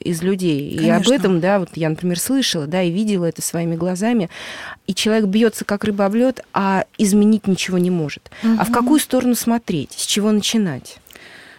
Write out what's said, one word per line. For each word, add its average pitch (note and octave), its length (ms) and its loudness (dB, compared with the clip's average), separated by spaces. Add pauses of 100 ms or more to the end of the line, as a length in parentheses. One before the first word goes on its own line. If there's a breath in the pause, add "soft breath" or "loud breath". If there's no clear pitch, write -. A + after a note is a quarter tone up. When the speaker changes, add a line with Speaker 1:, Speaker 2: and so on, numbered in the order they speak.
Speaker 1:
из E3+ 180 -4
людей. F3 480 0
И D#3+ 200 0
об E3+ 140 4
Speaker 2:
Конечно. A#3 100 4
Speaker 1:
этом, F#3+ 280 2
да, G3 180 2
вот F3 160 -4
я, D#3+ 140 -2
например, E3+ 300 -2
слышала, A3+ 480 -2
да, F3 160 -2
и F3 80 0
видела G3 340 0
это E3 160 -4
своими E3+ 340 -4
глазами. F#3 540 0 (580 loud breath)
И G3 60 -2
человек G#3+ 320 0
бьется, A3 400 2
как G3+ 180 -2
рыба G#3 220 0
об G3 100 0
лед, B3 260 2 (120)
а G3 320 0 (120)
изменить G#3 500 4
ничего F#3 300 0
не F3+ 140 2
может. D#3+ 380 -4 (120 loud breath)
А A3+ 220 2
в A3+ 60 0
Speaker 2:
Мгм. A#3+ 40 0
Speaker 1:
какую B3 260 4
сторону B3 360 0
смотреть, G#3 600 -4
с - 80 -6
чего G#3+ 260 0
начинать? G3+ 680 -2 (600 loud breath)